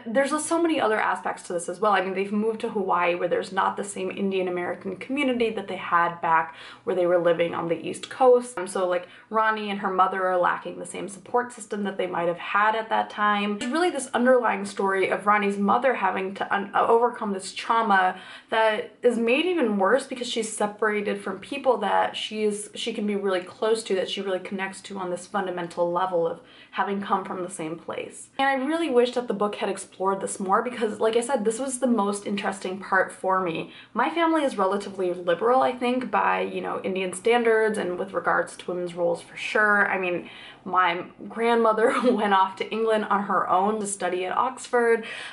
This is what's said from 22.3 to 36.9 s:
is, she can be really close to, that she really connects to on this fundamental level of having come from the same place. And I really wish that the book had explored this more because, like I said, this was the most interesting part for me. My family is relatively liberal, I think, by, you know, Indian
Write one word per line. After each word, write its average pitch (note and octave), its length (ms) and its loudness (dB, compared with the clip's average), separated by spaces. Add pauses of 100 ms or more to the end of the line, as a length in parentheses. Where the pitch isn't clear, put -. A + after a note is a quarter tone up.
is, G#3 320 -2
she - 180 -6
can G#3+ 120 -4
be G#3 120 0
really F#3+ 240 0
close A3 420 -2
to, G3+ 120 -2
that F3 140 0
she - 120 -6
really G3 180 -2
connects F#3+ 440 -8
to G3+ 160 -12
on F3+ 100 -6
this F3 180 -6
fundamental F3 640 -2
level F3 340 2
of E3+ 140 -4 (320)
having G3+ 300 -2
come G3+ 240 0
from F#3 160 -6
the F3 80 -6
same E3 260 -8
place. - 600 -10
And C4+ 100 2
I C4+ 60 4
really D4+ 360 0
wish B3 240 4
that B3 140 -2
the A3 60 0
book G#3 220 0
had G3+ 140 -4
explored F#3+ 520 -2
this G3 180 -6
more G3 220 2
because, A3+ 380 -2
like A3 160 2
I A#3 60 2
said, B3 220 0
this A3+ 160 0
was C4 200 -4
the C4 80 0
most G3+ 400 0
interesting G3 520 -4
part F#3 320 2
for F#3 300 0
me. E3 300 -4 (220)
My C4 180 0
family D#4+ 320 2
is B3+ 140 0
relatively G3 560 0
liberal, F3+ 480 2
I B3+ 100 2
think, B3 400 -2
by, F#3 300 2
you F#3+ 200 -4
know, F3+ 220 -4
Indian F#3+ 300 -4